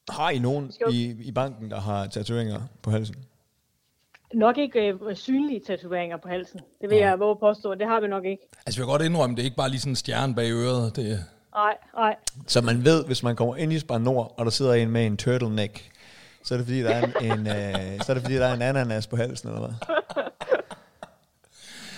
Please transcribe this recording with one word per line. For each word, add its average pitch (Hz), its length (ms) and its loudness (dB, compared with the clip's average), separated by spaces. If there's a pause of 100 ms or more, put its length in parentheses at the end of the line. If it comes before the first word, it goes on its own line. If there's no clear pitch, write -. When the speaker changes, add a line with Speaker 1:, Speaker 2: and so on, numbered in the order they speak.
Speaker 1:
Har 160 200 0
I 139 100 2
nogen 135 320 0
Speaker 2:
skal - 160 -4
jo - 40 2
Speaker 1:
i, 120 240 0 (120)
i 113 40 -8
banken, 113 400 -4
der 104 80 -6
har 101 280 -2
tatoveringer 107 540 -4 (200)
på 107 100 -2
halsen? 107 240 0 (1160)
Speaker 2:
Nok 233 240 4
ikke, 262 220 0 (220)
øh, 202 140 -8
synlige 262 520 -2
tatoveringer 175 500 -6
på 170 100 -18
halsen. 180 320 -8 (220)
Det 202 80 -4
vil 208 100 6
Speaker 1:
Nej. 202 100 6
Speaker 2:
jeg 185 100 2
våge 208 120 4
at 208 80 -2
påstå. 214 360 2
Det 208 120 -2
har 226 120 2
vi 208 80 0
nok 196 180 -4
ikke. 190 180 -6 (220)
Speaker 3:
Altså, 117 160 -4
jeg 123 60 -4
vil 135 40 0
godt 147 100 4
indrømme, 160 340 2
det 120 60 -2
er 123 40 0
ikke 127 120 -4
bare 135 120 2
lige 131 100 -2
sådan 139 120 -2
en 123 40 -2
stjerne 120 400 0
bag 117 160 2
øret. 120 440 0
Det 107 300 -2 (300)
Speaker 2:
Nej, 208 220 2 (180)
nej. 214 200 2 (320)
Speaker 1:
Så 123 140 4
man 120 240 2
ved, 160 200 6
hvis 127 180 -2
man 120 120 0
kommer 120 200 0
ind 156 180 0
i 156 60 0
Spar 131 180 -2
Nord, 120 400 0
og 120 80 -2
der 113 60 2
sidder 127 220 4
en 117 160 4
med 117 160 2
en 104 120 0
turtleneck, 110 720 -2 (540)
så - 100 -4
er 127 40 2
det 120 100 -2
fordi, 131 140 0
der 117 80 2
er 120 140 2 (180)
en, 113 180 2
en, 107 100 -2
Speaker 2:
<laughs> 104 60 -2 (400)
Speaker 1:
øh, 101 80 -6
så - 80 0
er - 20 2
det 127 100 -2
fordi, 127 120 -2
der 127 120 4
er 127 60 0
en 120 80 -2
ananas 120 460 0
på - 80 -6
halsen, 120 340 -4
eller 110 120 -6
hvad? 117 120 -6 (2250)